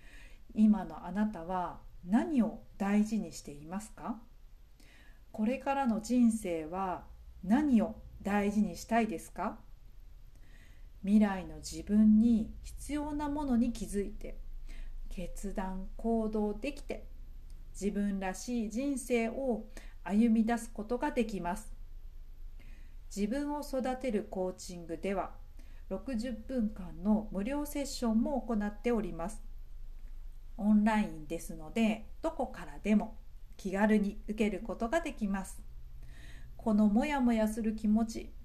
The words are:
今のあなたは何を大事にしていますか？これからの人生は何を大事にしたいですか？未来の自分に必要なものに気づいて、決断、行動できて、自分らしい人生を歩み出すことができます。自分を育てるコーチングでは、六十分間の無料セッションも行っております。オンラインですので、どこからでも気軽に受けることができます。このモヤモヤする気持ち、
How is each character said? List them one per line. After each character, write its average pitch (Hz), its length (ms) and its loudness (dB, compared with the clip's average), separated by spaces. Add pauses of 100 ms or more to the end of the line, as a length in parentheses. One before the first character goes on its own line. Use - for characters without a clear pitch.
(540)
今 208 300 8
の 165 220 -10
あ 180 60 -6
な 208 140 0
た 180 180 -6
は 175 360 -4 (240)
何 262 380 4
を - 200 -2 (140)
大 202 260 4
事 214 160 0
に 165 140 -4
し - 80 -12
て - 100 -14
い 147 140 -14
ま 180 160 -8
す - 120 -12
か？ 214 280 -8 (1120)
こ 214 140 0
れ 262 120 2
か 277 160 0
ら 277 120 2
の 220 160 2
人 240 300 6
生 170 340 -2
は 180 400 -4 (360)
何 247 380 6
を 220 160 2 (260)
大 202 300 2
事 208 100 4
に 175 140 0
し - 80 -10
た 233 160 4
い 220 60 4
で 170 120 -4
す - 140 -14
か？ - 260 -6 (1400)
未 208 180 8
来 190 260 4
の 156 100 -12
自 156 260 -8
分 214 360 8
に 220 440 6
必 - 320 -6
要 294 180 -2
な 294 160 0
も 294 160 -2
の 254 120 4
に 233 160 4
気 208 140 -6
づ 202 160 0
い 190 80 -4
て、 - 280 -8 (680)
決 185 460 -6
断、 190 420 -4
行 226 320 2
動 214 240 0
で 262 220 -4
き - 80 -10
て、 - 240 -8 (720)
自 196 120 0
分 202 260 0
ら 190 160 -2
し 240 320 -2
い 214 40 -6
人 269 280 0
生 233 300 2
を 233 380 -2 (380)
歩 220 300 6
み 226 100 6
出 233 140 2
す - 120 -8
こ 208 140 -10
と 240 140 -2
が 294 140 -2
で 240 120 2
き 196 160 -4
ま 175 160 -2
す。 - 160 -10 (1400)
自 202 140 0
分 294 260 -2
を 294 60 -4
育 262 360 -2
て 262 140 -2
る 208 180 0
コ 185 200 -2
ー 185 60 -2
チ 180 220 -10
ン 170 100 -10
グ 160 120 -6
で 196 160 -2
は、 180 160 -2 (580)
六 240 280 -4
十 240 160 -4
分 226 380 -2
間 170 340 -8
の 202 260 4
無 190 140 -2
料 294 220 -2
セ 285 160 -2
ッ 262 40 -2
シ - 180 -4
ョ 226 60 4
ン 220 100 6
も 277 200 2
行 233 140 -2
っ 208 280 -2
て 240 80 2
お 226 100 4
り 175 120 -4
ま 165 180 -4
す。 - 100 -8 (1160)
オ 214 180 4
ン 208 80 8
ラ 214 180 6
イ 202 60 2
ン 160 220 -8
で 165 100 -4
す - 160 -10
の 156 180 -10
で、 - 380 2 (100)
ど 320 120 0
こ 262 160 -2
か - 160 -10
ら - 160 -10
で 214 160 6
も - 200 0 (400)
気 185 160 -6
軽 214 260 6
に 202 280 0
受 214 80 -4
け 208 160 2
る 185 100 -2
こ 185 140 -6
と 226 140 -2
が 330 120 2
で 320 120 -4
き 202 160 -2
ま 190 160 0
す。 - 180 -10 (920)
こ 220 180 2
の 214 140 8
モ 233 180 6
ヤ 285 140 2
モ 240 120 6
ヤ 220 140 4
す 220 160 -2
る 220 140 0
気 - 100 -2
持 214 200 6
ち、 - 260 -8 (120)